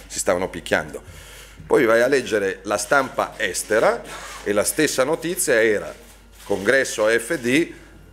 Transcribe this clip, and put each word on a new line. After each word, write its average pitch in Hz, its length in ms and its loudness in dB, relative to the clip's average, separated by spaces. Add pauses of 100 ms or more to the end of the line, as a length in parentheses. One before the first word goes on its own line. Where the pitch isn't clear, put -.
si - 140 -12
stavano 92 300 0
picchiando." 80 520 -2 (640)
Poi 143 200 4
vai 117 180 6
a 127 40 4
leggere 104 580 0
la 104 120 -2
stampa 123 600 0
estera 113 680 0 (400)
e 101 100 -2
la 101 100 2
stessa 135 400 0
notizia 151 600 0
era: 95 280 0 (520)
"Congresso 107 640 2
A 117 100 4
F 139 220 -2
D, 131 340 0 (400)